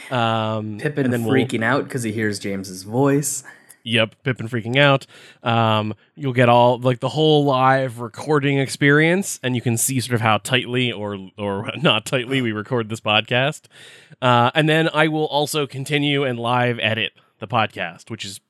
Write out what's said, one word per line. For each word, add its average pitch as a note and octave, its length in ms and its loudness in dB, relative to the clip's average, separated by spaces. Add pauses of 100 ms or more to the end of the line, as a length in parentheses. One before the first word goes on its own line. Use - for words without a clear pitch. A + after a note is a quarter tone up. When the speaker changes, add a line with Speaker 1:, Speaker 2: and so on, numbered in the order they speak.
(100)
Speaker 1:
Um, A2 680 -2
Speaker 2:
Pippin D3 280 -2
Speaker 1:
and B2 80 0
then A#2 100 -2
we'll A2+ 100 0
Speaker 2:
freaking A#2+ 300 0
out C#3 240 0
'cause B2+ 140 -8
he A2 100 -4
hears G#2+ 260 -2
James's F#2+ 440 -10
voice. C#3 600 0 (420)
Speaker 1:
Yep, A2+ 380 0
Pippin A2+ 260 -6
freaking A#2 280 -4
out. C#3 300 4 (360)
Um, A2 520 2 (200)
you'll C#3 180 -6
get B2 160 4
all, A#2+ 300 6
like, B2 220 0
the C3 80 -4
whole D3+ 360 4
live C3 540 2
recording C#3 600 -2
experience, D3+ 840 2
and B2+ 140 -2
you A#2+ 40 -2
can A2+ 160 0
see C3 220 -2
sort B2 160 -2
of A2 60 2
how A2 180 2
tightly B2 540 -2
or, G2+ 260 -6 (180)
or G2+ 400 -4
<laughs> A#2+ 60 -12
not A2+ 240 2
tightly C3 360 -2
we A#2 100 -2
record G#2+ 380 -4
this A2 100 -8
podcast. A#2+ 640 0 (580)
Uh, B2 340 4
and D#3 140 4
then D#3+ 260 4
I D#3 140 4
will D#3 180 -2
also C#3+ 400 -2
continue C#3+ 560 -2
and B2+ 160 -2
live A#2+ 420 0
edit A2 300 -2 (300)
the G#2+ 80 -10
podcast, G2+ 600 -4
which A2+ 160 -12
is F#2+ 140 -14 (120)